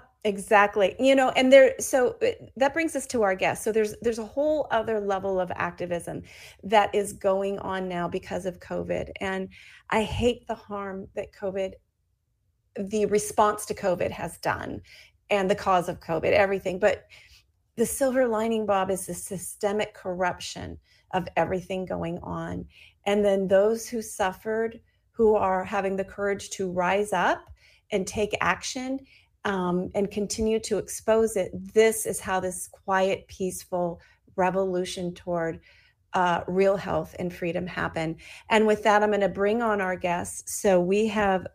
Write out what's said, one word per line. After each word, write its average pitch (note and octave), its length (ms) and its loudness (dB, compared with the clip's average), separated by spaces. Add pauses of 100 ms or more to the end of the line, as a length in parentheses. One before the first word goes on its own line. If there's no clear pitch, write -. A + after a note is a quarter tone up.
(240)
exactly. G3+ 760 4
You C4+ 160 6
know, C4 160 4
and C4 200 6
there, C4+ 300 10
so, B3+ 400 2
uh, A3 60 2 (280)
that C#4 180 2
brings E4 220 -2
us C4 120 -4
to A#3 160 0
our F#3+ 120 2
guest. F3+ 260 0
So A3 120 -2
there's, G#3+ 280 0
there's A3+ 180 -2
a A3 60 -8
whole D4 460 0
other A3 300 0
level G3 360 -2
of F3+ 160 -2
activism F3 680 -6 (420)
that G3+ 320 4
is G3+ 160 -2
going G3 480 -2
on F#3 300 -6
now F3 180 -4
because F#3 380 -6
of F3+ 160 -8
covid. F3 480 -6 (100)
And F#3+ 300 -6 (400)
I G#3+ 140 2
hate A#3 440 -2
the A3 80 -6
harm G3 600 -10
that G3+ 180 -8
covid, F#3+ 400 -6 (1040)
the G#3 300 -2
response G#3 580 2
to G#3+ 80 -6
covid F#3 380 -2
has - 260 -10
done - 440 -6 (480)
and G3 220 2
the G3+ 40 4
cause F3+ 340 2
of E3 100 -6
covid, D#3+ 320 -2
everything. F#3+ 480 2
But G3+ 240 2 (720)
the A3+ 100 0
silver C4 420 0
lining, A3 380 0
Bob, G3 240 2
is F#3 160 -4
the F3 80 -8
systemic G3+ 800 -6
corruption F3+ 840 -6 (320)
of F3+ 240 -2
everything F#3 500 -2
going F3 380 -6
on. E3+ 420 -8 (400)
And G3+ 200 2
then G3 220 2
those G#3 420 4
who A3+ 120 -6
suffered, A3 760 -4 (320)
who A3 240 4
are F#3+ 300 2
having G3 320 -2
the F#3+ 80 -2
courage G3+ 460 -4
to F#3 200 -6
rise F#3+ 420 0
up G#3+ 320 0 (460)
and F#3+ 160 -2
take G#3+ 320 -4
action, B3+ 600 -4 (460)
um, F3+ 500 -2
and G3+ 160 -2
continue A3 480 -2
to A3 180 -4
expose A3 600 0
it. F#3 140 -4 (220)
This A3 320 4
is G#3+ 140 -4
how F#3+ 200 -2
this F#3 280 -6
quiet, F#3+ 600 -2
peaceful F3+ 760 -6 (340)
revolution F3+ 800 -2
toward, E3+ 480 -4 (520)
uh, F3 340 2
real G3 280 2
health E3 440 -4
and F3+ 140 -6
freedom F3+ 320 -4
happen. E3 520 -6 (320)
And A3 180 6
with G#3 160 2
that, G#3 180 6
I'm G#3 100 2
gonna G3+ 180 2
bring G3+ 320 0
on G#3+ 180 0
our F#3 160 -2
guests. F3 640 -6
So F#3 220 6
we G3+ 260 2
have, G3+ 480 0